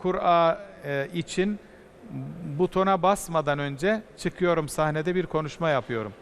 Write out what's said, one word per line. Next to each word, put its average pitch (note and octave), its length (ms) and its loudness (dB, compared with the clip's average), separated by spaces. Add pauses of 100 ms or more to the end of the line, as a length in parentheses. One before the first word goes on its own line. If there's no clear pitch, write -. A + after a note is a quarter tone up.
Kur'a, F3 640 4 (200)
e, C#3 280 -2
için F#3 460 -2 (1000)
butona F#3 420 2
basmadan D#3+ 580 2
önce D3 420 0 (160)
çıkıyorum E3 520 0
sahnede D#3 460 0
bir F3+ 100 0
konuşma D#3 440 -2
yapıyorum. A#2 520 0